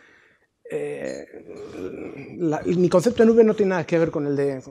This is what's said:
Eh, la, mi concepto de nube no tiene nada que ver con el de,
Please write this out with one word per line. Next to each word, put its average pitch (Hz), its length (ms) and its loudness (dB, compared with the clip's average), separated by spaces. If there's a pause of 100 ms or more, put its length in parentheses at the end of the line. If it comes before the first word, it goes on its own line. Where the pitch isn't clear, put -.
(720)
Eh, - 1700 -12
la, 156 260 0
mi 180 240 2
concepto 202 320 2
de 220 60 8
nube 226 160 8
no 214 100 4
tiene 208 160 2
nada 175 160 0
que 170 140 0
ver 165 100 2
con 156 160 -4
el 143 100 -2
de, 139 360 -2